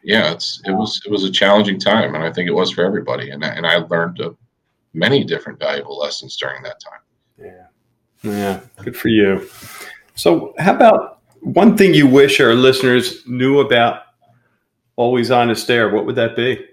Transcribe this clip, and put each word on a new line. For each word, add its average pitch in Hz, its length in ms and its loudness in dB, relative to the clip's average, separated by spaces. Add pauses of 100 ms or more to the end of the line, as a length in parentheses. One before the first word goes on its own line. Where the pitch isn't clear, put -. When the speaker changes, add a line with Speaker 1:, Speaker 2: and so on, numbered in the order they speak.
Speaker 1:
Yeah, 80 300 0
it's, - 320 -10
it 98 80 -4
was, - 320 -4
it 101 60 -12
was 98 140 -2
a 95 60 -4
challenging 101 480 2
time, 101 360 0
and 78 100 -6
I 82 80 -6
think 90 160 -6
it 73 60 -2
was 87 180 -2
for 87 120 -2
everybody. 67 460 -6
And, 71 140 -10
and 82 220 -6
I 82 100 2
learned, 85 440 -4
uh, 78 100 -8 (640)
many 120 300 0
different 73 360 -10
valuable 69 380 -8
lessons 71 380 -10
during 67 260 -10
that 64 180 -16
time. - 200 -20 (380)
Speaker 2:
Yeah. - 280 -20 (560)
Yeah. 101 380 -6 (240)
Good 123 120 -12
for - 120 -4
you. 101 400 2 (680)
So - 440 0
how 190 160 0
about - 460 2 (200)
one 190 360 4
thing 185 180 4
you 147 120 6
wish 139 340 6
our 117 140 4
listeners 127 720 2
knew 127 340 0
about 117 420 2 (920)
Always 120 340 0
Honest 120 400 0
Air? 117 180 2
What 101 180 0
would 120 100 -4
that 117 200 -2
be? 120 360 -4